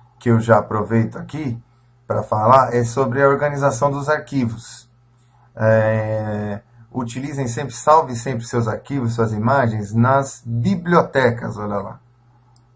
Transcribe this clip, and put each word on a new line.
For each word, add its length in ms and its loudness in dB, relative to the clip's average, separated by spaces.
que 140 0
eu 80 6
já 200 4
aproveito 600 -2
aqui 420 -8
pra 160 -4
falar 500 4
é 120 2
sobre 360 0
a 80 6
organização 640 0
dos 180 -6
arquivos. 800 -4
É, 1040 0
utilizem 560 -6
sempre, 260 -6
salve 400 2
sempre 320 -6
seus 220 -2
arquivos, 460 -4
suas 180 0
imagens 600 0
nas 540 2
bibliotecas, 1080 0
olha 220 -6
lá. 220 -12